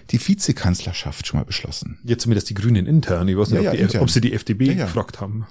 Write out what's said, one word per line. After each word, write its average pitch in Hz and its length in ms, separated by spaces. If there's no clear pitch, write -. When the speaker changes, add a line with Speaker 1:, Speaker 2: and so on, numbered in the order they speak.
Speaker 1:
die 123 140
Vizekanzlerschaft - 1040
schon - 100
mal 69 80
beschlossen. - 600
Speaker 2:
Ja, 120 120
zumindest 110 320
die - 40
Grünen 101 320
intern. 95 420
Ich 95 100
weiß 101 120
nicht, - 120
Speaker 1:
Ja, 202 100
Speaker 2:
ob - 40
Speaker 1:
ja, - 20
Speaker 2:
die, - 60
Speaker 1:
intern. 98 200
Speaker 2:
ob - 60
sie - 120
die 120 100
F - 140
D 110 100
P 131 120
Speaker 1:
Ja, 135 40
ja. 165 140
Speaker 2:
gefragt - 340
haben. 107 320